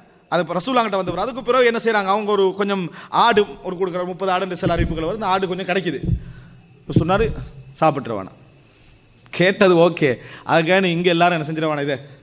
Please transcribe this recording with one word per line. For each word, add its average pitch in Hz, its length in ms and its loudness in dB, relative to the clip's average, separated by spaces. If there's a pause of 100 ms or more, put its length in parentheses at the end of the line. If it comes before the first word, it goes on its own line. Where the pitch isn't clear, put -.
(280)
அது 170 140 0
இப்ப 165 120 -6
ரசூலுல்லாஹ்கிட்ட 220 420 0
வந்த 190 60 0
பிறகு, 175 180 -6
அதுக்கு 240 220 -6
பிறகு 247 240 4
என்ன 233 180 2
செய்றாங்க? 214 200 0
அவங்க 208 280 0
ஒரு 190 240 2
கொஞ்சம் 196 340 -2 (180)
ஆடு 208 360 4 (180)
ஒரு 185 140 -8
கொடுக்குற 180 280 -4
முப்பது 185 280 -4
ஆடுன்ற 185 200 -2
சில 175 200 -2
அறிவிப்புகள் 165 320 -2
வருது. 170 100 -4
இந்த 208 120 -6
ஆடு 190 220 0
கொஞ்சம் 180 180 -6
கிடைக்குது. 175 340 -2 (840)
இவர் 143 140 2
சொன்னாரு, 190 320 2 (480)
"சாப்பிட்ற 135 320 0
வேணாம்." 95 260 -8 (920)
கேட்டது 190 460 4
ஓகே, 165 380 4 (320)
அதுக்காக 170 360 2
இங்க 175 280 0
எல்லாரும் 170 360 2
என்ன - 20 -
செஞ்சிட 156 220 -2
வேணாம், 147 120 -4
இதை 143 140 -4 (260)